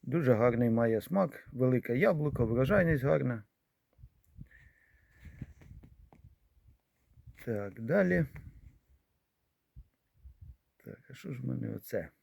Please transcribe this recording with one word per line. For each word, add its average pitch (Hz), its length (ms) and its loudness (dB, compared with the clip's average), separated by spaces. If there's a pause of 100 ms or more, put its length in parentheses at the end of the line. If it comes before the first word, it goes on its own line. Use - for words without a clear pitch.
дуже 131 300 2
гарний 117 360 4
має 113 320 2
смак, - 520 -2
велике 127 440 0
яблуко, 151 480 2
врожайність 143 580 2
гарна. 131 400 0 (4000)
Так, 101 360 -8
далі. 113 440 2 (2500)
Так, - 160 -16 (100)
а 135 40 -18
що 139 200 -12
ж 123 80 -10
в 127 40 -8
мене 113 300 -6
оце? 101 340 -8 (140)